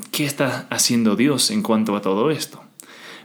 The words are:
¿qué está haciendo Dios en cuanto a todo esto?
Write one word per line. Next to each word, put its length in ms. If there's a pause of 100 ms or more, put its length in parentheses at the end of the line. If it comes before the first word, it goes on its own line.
(100)
¿qué 160
está 420
haciendo 480
Dios 340
en 120
cuanto 340
a 60
todo 280
esto? 320 (640)